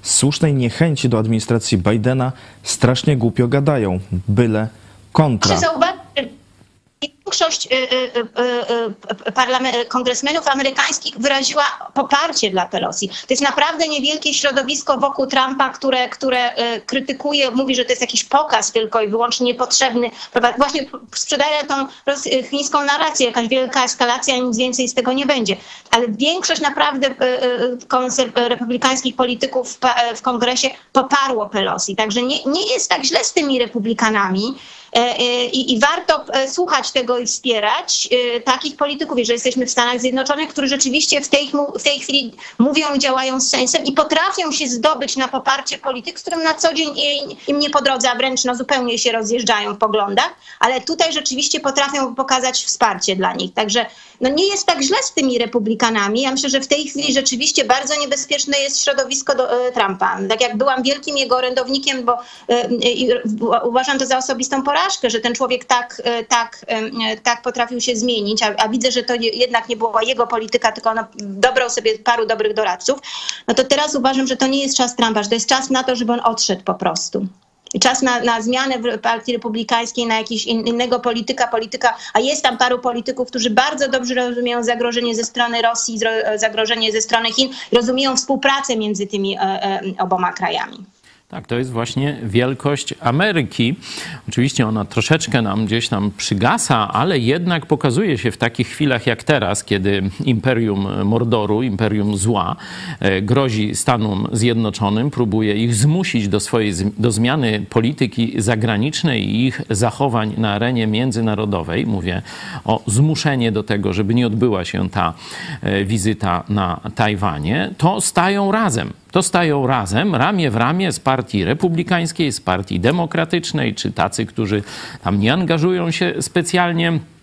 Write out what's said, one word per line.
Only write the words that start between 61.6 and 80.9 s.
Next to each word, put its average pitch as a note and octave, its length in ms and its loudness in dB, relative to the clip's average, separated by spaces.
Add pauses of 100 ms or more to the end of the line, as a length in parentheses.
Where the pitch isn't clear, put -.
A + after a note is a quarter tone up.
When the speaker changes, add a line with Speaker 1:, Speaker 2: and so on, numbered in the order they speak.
Speaker 2:
bo, A#3+ 120 2 (320)
e, A#3+ 260 2
i A#3+ 340 0 (320)
u-, A#3 280 0
uważam C4 300 0
to C4 60 -2
za C4 120 2
osobistą C4 460 -2
porażkę, D4 460 0
że A3 100 -2
ten A#3+ 160 0
człowiek B3+ 300 -2
tak, A#3+ 380 0
e, A#3 200 -2
tak, A#3 440 -2
e, A3 500 -4
tak A#3+ 240 0
potrafił A#3+ 400 -2
się B3 140 0
zmienić, A3 480 0
a, G#3 140 0
a A3 120 2
widzę, A#3+ 220 0
że A#3+ 120 -2
to B3 120 -2
je-, A#3 140 -2
jednak A#3 400 0
nie A#3 80 -2
była A3+ 260 0
jego A#3+ 240 0
polityka, A3+ 440 0
tylko A3+ 180 -2
on A3 80 0 (180)
dobrał A#3 540 0
sobie A3+ 300 0
paru A#3 260 2
dobrych G#3+ 280 0
doradców, G#3 460 0 (480)
no - 60 2
to C4 100 4
teraz D4 320 0
uważam, C4 320 2
że B3+ 100 -2
to C4 100 2
nie C#4 160 0
jest C4+ 140 -2
czas B3 180 0
Trumpa, G#3+ 280 2
że G3+ 60 -6
to A#3 60 2
jest A3+ 140 -2
czas C4+ 200 2
na C4 140 2
to, B3+ 120 0
żeby A#3 180 0
on A#3+ 100 0
odszedł A3 400 0
po F#3 100 -2
prostu. F#3 540 -2 (460)
I F#3+ 60 -2
czas C4 220 2
na, B3 180 2
na A3+ 220 0
zmianę B3+ 380 0
w A3 200 -4
partii A#3 340 -2
republikańskiej, A#3 720 -2
na A3+ 120 0
jakiś A3 280 -4
in-, A3+ 220 0
innego A#3+ 320 0